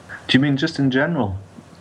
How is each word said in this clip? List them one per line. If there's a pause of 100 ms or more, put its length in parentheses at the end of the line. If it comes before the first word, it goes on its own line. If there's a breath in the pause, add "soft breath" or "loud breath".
(260 loud breath)
Do
you
mean
just
in
general? (420)